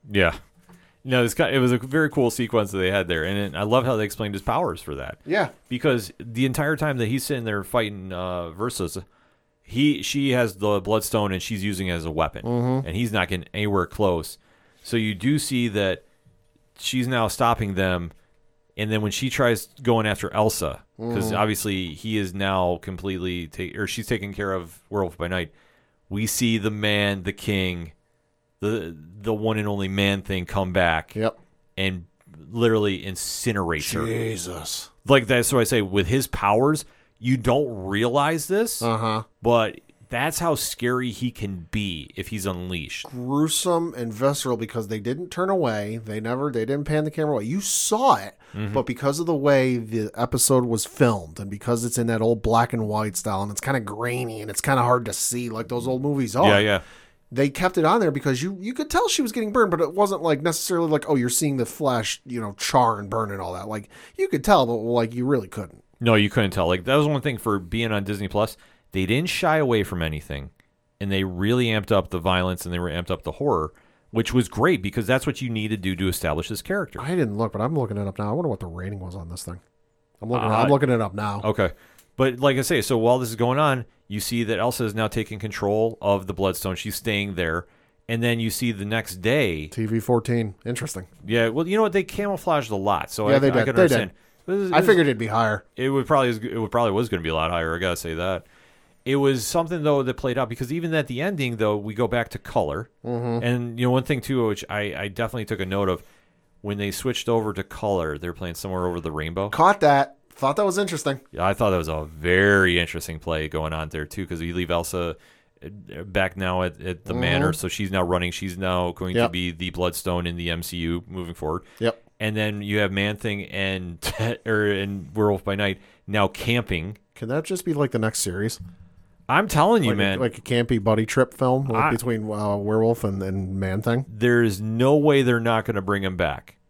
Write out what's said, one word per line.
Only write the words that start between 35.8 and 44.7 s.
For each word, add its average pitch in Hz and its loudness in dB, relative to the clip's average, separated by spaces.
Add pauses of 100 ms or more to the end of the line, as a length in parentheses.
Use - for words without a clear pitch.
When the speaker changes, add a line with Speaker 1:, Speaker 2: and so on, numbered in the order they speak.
Speaker 1:
with 95 2
his 127 0
powers, 123 2 (340)
you 127 2
don't 120 0
realize 135 2
this, 214 -2
Speaker 2:
Uh-huh. 113 0 (180)
Speaker 1:
but 113 4 (300)
that's 139 -2
how 170 2
scary 123 -2
he 120 -4
can 95 -8
be 92 -4
if 95 -8
he's 98 -6
unleashed. 90 -6
Speaker 2:
Gruesome 151 0
and 117 -6
visceral, 131 0
because 110 -4